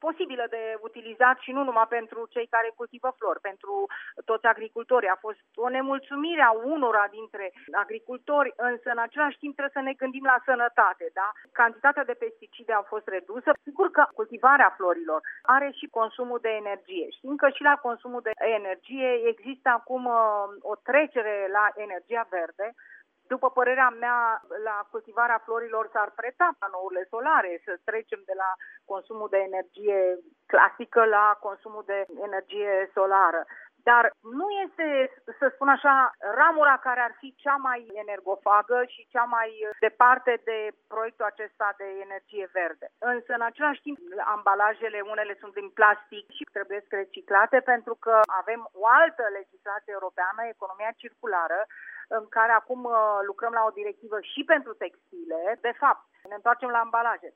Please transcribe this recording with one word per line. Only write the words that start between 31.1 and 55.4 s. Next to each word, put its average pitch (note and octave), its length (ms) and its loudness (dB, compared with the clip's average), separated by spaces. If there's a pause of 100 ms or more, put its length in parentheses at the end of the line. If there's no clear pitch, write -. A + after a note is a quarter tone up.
consumul G#3 460 -12
de G3 200 -4 (160)
energie G3 720 -4
solară. F#3+ 500 4 (460)
Dar A#3+ 140 10 (340)
nu F#4+ 100 -2 (160)
este, E4 220 -6 (520)
să C#4 160 0
spun C#4 140 0
așa, C4+ 420 6 (300)
ramura D4+ 360 6 (100)
care B3 140 -2
ar A#3 200 -2
fi C4+ 220 -18
cea C#4+ 140 0 (120)
mai B3 120 -4 (240)
energofagă G#3 840 0
și - 260 -20
cea A#3+ 140 0 (100)
mai A3+ 140 -2 (300)
departe A#3+ 640 4
de A3 140 -4 (300)
proiectul A3+ 360 -6
acesta G#3 520 -4
de G3 120 -12 (180)
energie G3 460 -10
verde. E3+ 340 -4 (120)
Însă, A#3+ 360 -4
în A#3 160 -2
același C#4+ 360 -2
timp, D4 120 -10 (380)
ambalajele, G#3 640 0
unele G#3 400 -6
sunt G3+ 120 -20
din G3+ 160 -10 (100)
plastic G#3 460 2 (120)
și - 160 -16
trebuie G3+ 360 -8
reciclate, G3+ 720 2 (140)
pentru A#3 220 -2 (100)
că A3+ 160 6 (200)
avem A#3 200 -8 (120)
o F#3+ 120 -8 (160)
altă D#4+ 240 2 (140)
legislație G3+ 600 -12
europeană, F#3+ 460 -4
economia G#3+ 480 -10 (100)
circulară, F#3 580 -4 (480)
în A3 200 -6
care A3+ 240 2
acum, B3 320 0
uh, G#3+ 420 2
lucrăm A#3 260 -6
la A3+ 140 0
o A3 40 0
directivă G#3 500 -10
și - 240 -10
pentru C4+ 300 0
textile. F3 840 -8